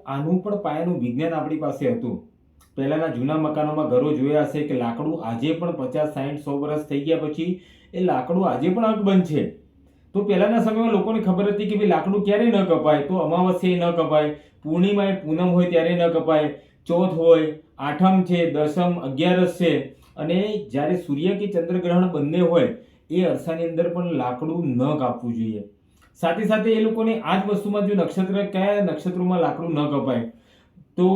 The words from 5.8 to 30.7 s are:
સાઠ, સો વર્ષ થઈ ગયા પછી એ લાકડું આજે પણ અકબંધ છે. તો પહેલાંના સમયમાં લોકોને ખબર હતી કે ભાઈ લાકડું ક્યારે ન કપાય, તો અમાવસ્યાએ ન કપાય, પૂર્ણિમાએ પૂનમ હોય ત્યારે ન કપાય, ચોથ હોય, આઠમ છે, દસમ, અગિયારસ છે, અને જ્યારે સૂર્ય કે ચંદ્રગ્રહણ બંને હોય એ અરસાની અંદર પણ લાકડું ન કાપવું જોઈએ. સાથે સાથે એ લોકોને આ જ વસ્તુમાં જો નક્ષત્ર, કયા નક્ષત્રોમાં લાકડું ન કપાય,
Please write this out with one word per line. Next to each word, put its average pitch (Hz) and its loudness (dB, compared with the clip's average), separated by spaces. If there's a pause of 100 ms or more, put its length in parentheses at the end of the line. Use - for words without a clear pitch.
સાઠ, 143 -6
સો 143 -6
વર્ષ 151 -4
થઈ 143 -2
ગયા 156 0
પછી 165 -4 (440)
એ 180 -6
લાકડું 175 0
આજે 127 0
પણ 226 0
અકબંધ 196 4
છે. 135 0 (720)
તો 202 0
પહેલાંના 208 2
સમયમાં 220 0
લોકોને 208 0
ખબર 196 2
હતી 202 -2
કે 208 0
ભાઈ 202 4
લાકડું 190 0
ક્યારે 208 2
ન 202 4
કપાય, 151 2
તો 185 -2
અમાવસ્યાએ 180 2
ન 175 0
કપાય, 151 0 (280)
પૂર્ણિમાએ 196 2
પૂનમ 165 0
હોય 175 2
ત્યારે 165 2
ન 170 2 (100)
કપાય, 160 2 (380)
ચોથ 170 0
હોય, 160 6 (240)
આઠમ 180 4
છે, 170 2
દસમ, 151 2
અગિયારસ 170 2
છે, 165 2 (440)
અને 165 -2 (340)
જ્યારે 147 0
સૂર્ય 156 -2
કે 202 -4
ચંદ્રગ્રહણ 180 0
બંને 151 -2
હોય 165 4 (420)
એ 180 0
અરસાની 165 -2
અંદર 165 -2
પણ 175 -4
લાકડું 156 -4
ન 139 0
કાપવું 120 -4
જોઈએ. 110 -6 (560)
સાથે 185 -2
સાથે 220 2
એ 220 2
લોકોને 220 0
આ 170 0
જ 202 -2
વસ્તુમાં 202 0
જો 208 0
નક્ષત્ર, 185 0 (140)
કયા 202 0
નક્ષત્રોમાં 180 -2
લાકડું 160 -2
ન 147 0
કપાય, 127 0 (720)